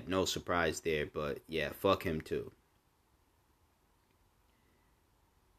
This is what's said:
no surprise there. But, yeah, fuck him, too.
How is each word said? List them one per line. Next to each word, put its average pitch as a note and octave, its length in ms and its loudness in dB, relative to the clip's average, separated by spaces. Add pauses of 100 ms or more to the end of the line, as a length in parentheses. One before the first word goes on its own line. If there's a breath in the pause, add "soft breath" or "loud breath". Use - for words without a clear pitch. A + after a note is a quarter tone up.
no F#2 160 2
surprise E2 560 0
there. D2+ 260 2
But, D2+ 400 -4
yeah, D2+ 320 -2
fuck F#2+ 240 4
him, D#2+ 180 -2
too. - 300 -4 (3000)